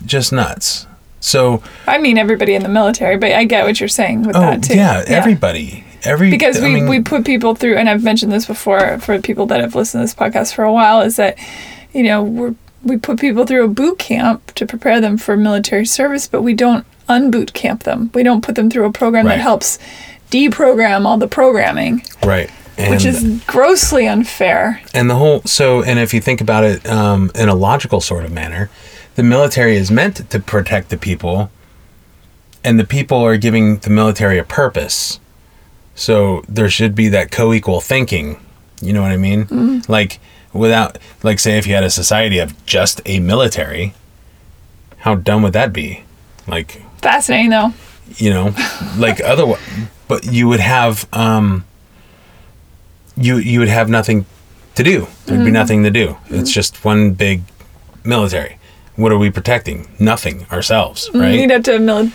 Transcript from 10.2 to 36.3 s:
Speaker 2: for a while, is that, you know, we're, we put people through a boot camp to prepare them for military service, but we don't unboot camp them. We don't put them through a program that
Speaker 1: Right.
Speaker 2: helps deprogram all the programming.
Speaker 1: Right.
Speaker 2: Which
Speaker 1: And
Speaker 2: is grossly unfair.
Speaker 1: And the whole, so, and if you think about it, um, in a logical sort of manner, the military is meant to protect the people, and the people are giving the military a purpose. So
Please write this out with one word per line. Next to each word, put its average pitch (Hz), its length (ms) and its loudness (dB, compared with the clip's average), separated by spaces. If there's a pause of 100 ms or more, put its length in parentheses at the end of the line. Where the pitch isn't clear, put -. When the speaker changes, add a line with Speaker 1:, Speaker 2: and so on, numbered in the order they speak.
Speaker 2:
for 220 120 -2
a 214 80 2
while, 226 280 4
is 220 140 0
that, 196 220 0 (560)
you 262 100 0
know, 214 200 2
we're, 233 320 -4 (280)
we 247 140 0
put 233 240 -4
people 247 240 0
through 254 180 2
a 226 60 2
boot 277 300 -2
camp 226 560 -2
to - 100 -6
prepare 233 340 0
them 214 180 0
for 208 200 -2
military 208 480 0
service, 277 420 -2
but - 140 -2
we 240 140 2
don't 240 300 2 (220)
unboot 247 460 0
camp - 300 -6
them. - 300 -4
We 247 100 2
don't 240 200 2
put 226 120 -4
them 226 140 2
through 226 160 0
a 214 60 0
program 226 360 0
that 208 80 2
Speaker 1:
Right. - 60 -2
Speaker 2:
helps - 380 -2 (500)
deprogram 226 760 2
all 226 120 2
the 233 100 0
programming. 214 720 0 (240)
Speaker 1:
Right. 95 240 0 (280)
Speaker 2:
Which 101 280 0
Speaker 1:
And 254 100 2
Speaker 2:
is 233 320 -2
grossly 285 600 2
unfair. 208 760 -2 (120)
Speaker 1:
And 123 160 2
the 120 60 2
whole, 143 300 4
so, 127 380 2
and 120 160 0
if 117 140 -2
you 113 60 2
think 120 220 -2
about 110 240 2
it, 98 240 0
um, 101 460 2
in - 120 2
a 98 80 2
logical 98 460 0
sort 85 240 -6
of 82 80 -10
manner, 85 360 -8 (460)
the 123 80 0
military 120 540 4
is 95 140 0
meant 165 400 0
to 107 80 -2
protect 98 500 -2
the 92 80 -6
people, 92 520 -4 (1160)
and 120 140 4
the 113 60 4
people 131 380 -2
are 113 160 4
giving 107 400 2
the 104 140 -6
military 107 480 2
a 82 40 -2
purpose. - 760 -4 (760)
So 101 540 0